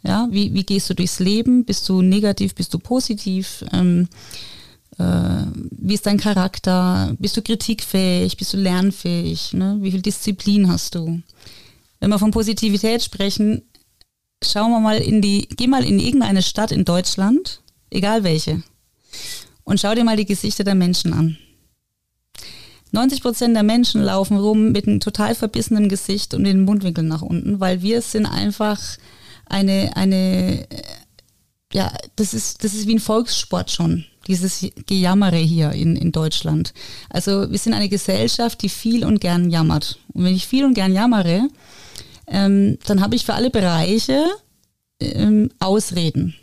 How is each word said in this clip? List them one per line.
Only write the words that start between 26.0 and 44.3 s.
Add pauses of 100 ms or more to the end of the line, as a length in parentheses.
und
den
Mundwinkeln
nach
unten,
weil
wir
sind
einfach (680)
eine,
eine,
äh, (920)
ja, (240)
das
ist,
das
ist
wie
ein
Volkssport
schon, (220)
dieses (200)
Gejammere
hier
in,
in
Deutschland. (360)
Also
wir
sind
eine
Gesellschaft,
die
viel
und
gern
jammert. (140)
Und
wenn
ich
viel
und
gern
jammere, (800)
ähm,
dann
habe
ich
für
alle
Bereiche, (800)